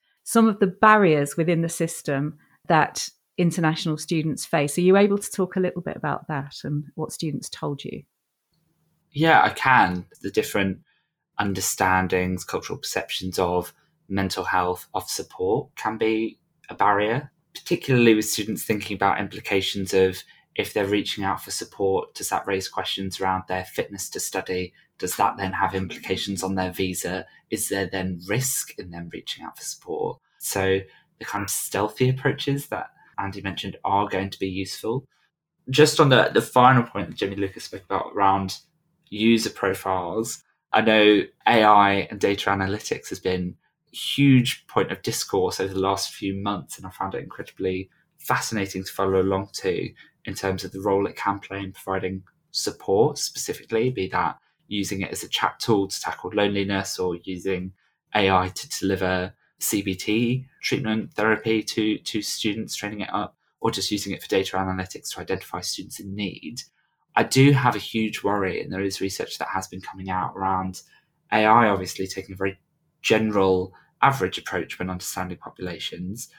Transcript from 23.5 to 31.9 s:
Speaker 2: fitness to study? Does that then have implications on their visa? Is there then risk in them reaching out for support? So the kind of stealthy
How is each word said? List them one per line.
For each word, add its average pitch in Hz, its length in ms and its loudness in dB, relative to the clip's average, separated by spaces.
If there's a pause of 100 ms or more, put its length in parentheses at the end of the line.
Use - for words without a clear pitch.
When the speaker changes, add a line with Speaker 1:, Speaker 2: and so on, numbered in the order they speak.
Speaker 2:
fitness - 440 -8
to - 120 -8
study? 92 500 -6 (260)
Does - 200 -6
that 101 180 0
then 95 160 -6
have 95 240 -2
implications 95 680 -4
on 95 120 -2
their 92 160 -2
visa? 90 540 -4 (240)
Is - 180 -4
there 98 200 -2
then 92 380 -4
risk 123 540 -2
in 90 120 -12
them 85 200 -12
reaching - 320 -12
out - 140 -14
for - 60 -16
support? 90 560 -8 (180)
So 95 420 0 (400)
the - 60 -12
kind 101 180 -4
of 101 60 -8
stealthy - 580 -2